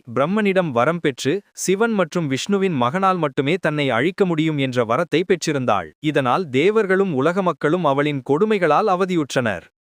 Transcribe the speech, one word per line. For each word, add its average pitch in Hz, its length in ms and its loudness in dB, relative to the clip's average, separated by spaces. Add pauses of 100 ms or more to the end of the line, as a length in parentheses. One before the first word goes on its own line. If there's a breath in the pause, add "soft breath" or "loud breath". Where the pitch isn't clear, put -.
பிரம்மனிடம் 180 640 0
வரம் 139 320 2
பெற்று 139 300 -2 (240)
சிவன் 220 360 0
மற்றும் 175 360 -2
விஷ்ணுவின் 190 480 0
மகனால் 180 440 0
மட்டுமே 143 380 0
தன்னை 151 300 0
அழிக்க 151 360 2
முடியும் 160 340 0
என்ற 127 260 0
வரத்தை 147 380 0
பெற்றிருந்தாள். 127 680 -2 (100)
இதனால் 143 500 0
தேவர்களும் 190 600 2
உலக 165 280 0
மக்களும் 165 460 0
அவளின் 143 360 0
கொடுமைகளால் 185 680 2
அவதியுற்றனர். 151 760 -2 (140)